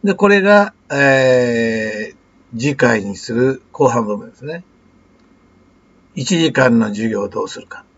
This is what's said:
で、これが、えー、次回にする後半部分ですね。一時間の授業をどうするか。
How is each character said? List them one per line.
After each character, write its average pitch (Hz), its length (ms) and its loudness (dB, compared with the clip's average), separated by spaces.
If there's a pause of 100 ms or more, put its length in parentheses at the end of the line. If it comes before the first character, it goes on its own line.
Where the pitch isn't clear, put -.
で、 202 100 0
こ 202 140 0
れ 202 140 4
が、 202 320 4 (180)
え 120 1200 0 (400)
ー、 113 60 -8
次 143 160 -2
回 117 300 0
に 98 100 -8
す - 180 -10
る 127 280 0 (100)
後 139 160 2
半 117 180 0
部 104 120 -6
分 104 120 -14
で - 60 -20
す - 80 -20
ね。 165 220 -12 (1500)
一 165 240 -2
時 160 120 2
間 127 280 4
の 110 80 0
授 107 200 -6
業 104 140 -2
を 101 80 -6
ど 101 140 -6
う - 40 -8
す - 140 -14
る - 60 -20
か。 - 180 -20 (120)